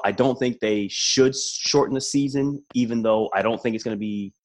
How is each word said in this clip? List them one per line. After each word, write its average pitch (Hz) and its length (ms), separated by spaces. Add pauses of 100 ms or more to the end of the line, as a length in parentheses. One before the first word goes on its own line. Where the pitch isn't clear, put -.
I 101 60
don't 127 260
think 123 220
they 104 320
should 131 440
shorten - 600
the 131 60
season, 139 640 (120)
even 117 260
though 110 320
I 98 80
don't 110 180
think 117 140
it's 110 100
gonna 110 140
be, 104 340 (140)